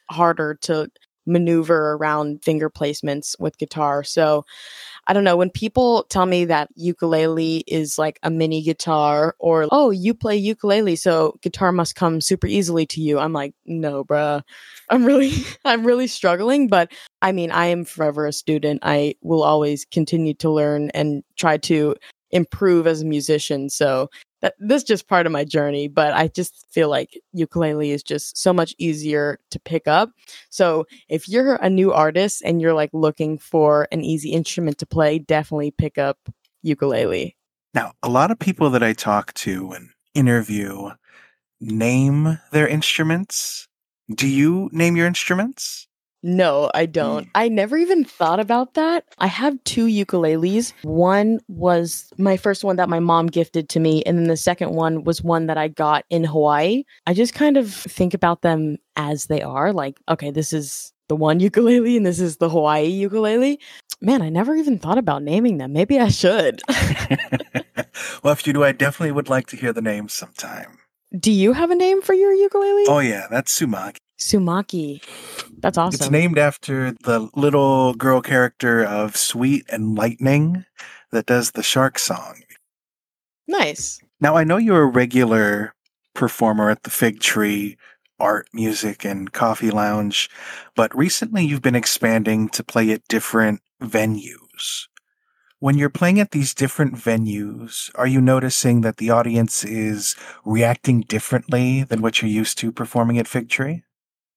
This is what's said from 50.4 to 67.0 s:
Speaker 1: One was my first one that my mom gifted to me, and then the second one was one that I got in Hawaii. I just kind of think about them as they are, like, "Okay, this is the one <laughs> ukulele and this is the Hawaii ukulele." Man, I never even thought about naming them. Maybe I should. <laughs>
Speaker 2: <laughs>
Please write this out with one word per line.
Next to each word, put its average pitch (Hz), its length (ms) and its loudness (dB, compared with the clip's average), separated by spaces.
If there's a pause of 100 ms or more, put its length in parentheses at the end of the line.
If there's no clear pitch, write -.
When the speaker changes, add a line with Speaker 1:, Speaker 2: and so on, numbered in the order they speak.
Speaker 1:
One 190 640 2
was 170 720 -2
my 190 180 2
first 196 280 -2
one 190 120 0
that 180 120 0
my 170 100 0
mom 170 300 2
gifted 165 400 -2
to 165 120 0
me, 156 220 2
and 170 160 0
then 170 80 2
the 165 100 2
second 175 340 -4
one 160 340 -2
was 165 180 -2
one 165 240 0
that 156 100 -2
I 156 120 -2
got 151 420 0
in 165 140 0
Hawaii. 156 580 2 (240)
I 180 80 0
just 233 200 2
kind 294 220 2
of 220 160 0
think 180 400 -4
about 175 300 0
them 156 360 0 (180)
as 147 300 -6
they 151 140 -2
are, 143 320 -2
like, 139 360 -6
"Okay, 147 240 -4
this 151 200 -4
is 147 400 -8 (160)
the 151 60 -2
one 156 260 2
<laughs> 196 80 4
ukulele 240 480 4
and 214 80 2
this 175 140 0
is 170 200 -2
the 170 100 0
Hawaii 151 400 2
ukulele." 214 720 0 (400)
Man, 240 200 2
I 160 80 -2
never 214 280 0
even 294 240 0
thought 185 180 0
about 147 240 -2
naming 185 360 0
them. 135 140 -6
Maybe 202 280 2
I 220 80 4
should. 175 580 2
<laughs> - 40 -6
Speaker 2:
<laughs> - 1500 -4